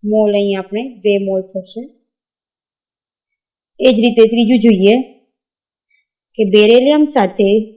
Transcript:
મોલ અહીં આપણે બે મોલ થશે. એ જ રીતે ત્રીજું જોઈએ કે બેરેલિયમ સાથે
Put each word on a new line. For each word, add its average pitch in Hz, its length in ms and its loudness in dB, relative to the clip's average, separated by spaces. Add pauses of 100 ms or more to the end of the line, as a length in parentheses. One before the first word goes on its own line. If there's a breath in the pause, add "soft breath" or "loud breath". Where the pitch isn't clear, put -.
મોલ 208 360 0
અહીં 202 200 -4
આપણે 196 220 -10 (220)
બે 208 100 0 (120)
મોલ 190 160 -4 (100)
થશે. 190 300 -14 (2000)
એ 262 140 0
જ - 100 0
રીતે 233 280 2
ત્રીજું 233 340 0
જોઈએ 202 300 4 (1400)
કે 220 60 0 (100)
બેરેલિયમ 254 500 2 (120)
સાથે 196 340 -2 (280)